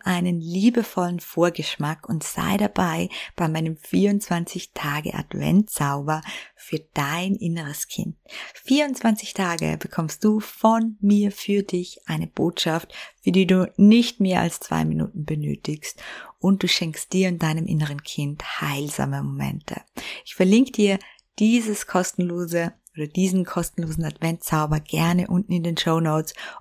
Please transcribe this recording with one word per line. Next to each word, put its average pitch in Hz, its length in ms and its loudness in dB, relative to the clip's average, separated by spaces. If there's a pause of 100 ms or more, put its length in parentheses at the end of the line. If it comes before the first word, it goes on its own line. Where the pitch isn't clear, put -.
einen 175 340 0
liebevollen 185 800 0
Vorgeschmack 160 880 -2
und 156 140 -2
sei - 340 -2
dabei 180 520 0 (260)
bei 170 120 0
meinem 160 300 -2
vierundzwanzig 185 960 -2
Tage 151 400 -4
Adventzauber 151 1120 0 (320)
für - 240 -8 (160)
dein 165 400 -2
inneres 165 540 -6
Kind. 165 260 -8 (400)
Vierundzwanzig 262 800 0
Tage 165 440 -2
bekommst - 460 -6
du 214 160 4
von 226 600 0
mir 202 320 4
für 202 300 -2
dich 180 460 -6
eine 156 180 -4
Botschaft, - 680 -2 (280)
für 185 120 2
die 190 120 6
du 185 320 4
nicht 226 420 8
mehr 185 220 2
als - 200 -2
zwei - 240 0
Minuten 156 400 -2
benötigst 151 760 -6 (380)
und 196 240 4
du 175 40 2
schenkst - 460 -4
dir 185 140 4
und 175 160 -2
deinem 160 240 0
inneren 147 340 0
Kind - 600 -6
heilsame 139 600 -4
Momente. 139 600 -6 (440)
Ich - 80 -16
verlinke 226 380 4
dir 196 280 2 (380)
dieses 220 480 2
kostenlose 175 880 -2 (220)
oder 151 120 -6
diesen 185 360 2
kostenlosen 160 600 -4
Adventszauber 156 760 -2
gerne 165 480 2
unten 180 240 0
in 175 120 2
den 165 140 -2
Shownotes 160 580 0 (260)